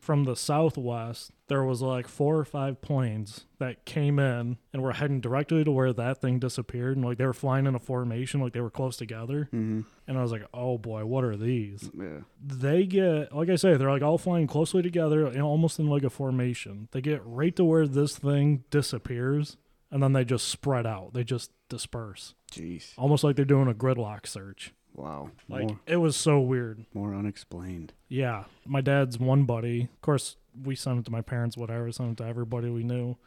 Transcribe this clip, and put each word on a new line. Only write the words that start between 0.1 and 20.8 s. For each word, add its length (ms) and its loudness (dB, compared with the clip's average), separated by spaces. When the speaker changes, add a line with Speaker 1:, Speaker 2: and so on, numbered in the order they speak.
Speaker 1:
the 100 0
southwest, 960 0
there 180 2
was, 160 0
like, 280 -2
four 280 2
or 80 0
five 360 -4
planes 640 -2
that 260 -6
came 340 2
in 400 0
and 100 -4
were 120 0
heading 260 -2
directly 440 2
to 60 4
where 220 4
that 280 -2
thing 200 2
disappeared. 560 -4
And, 100 0
like, 120 -2
they 60 2
were 80 2
flying 340 0
in 100 2
a 20 -6
formation, 640 -4
like, 120 -2
they 80 -4
were 100 -4
close 260 -4
together. 560 -6
Speaker 2:
Mm-hmm. 300 -2
Speaker 1:
And 100 -2
I 40 0
was 100 0
like, 200 -6
"Oh 240 -2
boy, 300 -6
what 180 0
are 120 0
these?" 600 -4
Speaker 2:
Yeah. 240 -10
Speaker 1:
They 400 2
get, 500 2
like 140 0
I 80 4
say, 200 6
they're, 140 2
like, 120 2
all 160 2
flying 300 2
closely 340 2
together, 380 2
you 80 -4
know, 80 2
almost 320 2
in, 80 0
like, 160 2
a 80 2
formation. 800 -4
They 100 -4
get 240 -2
right 320 0
to 80 6
where 220 6
this 320 2
thing 520 4
disappears, 880 0
and 120 0
then 100 4
they 120 4
just 240 0
spread 380 -2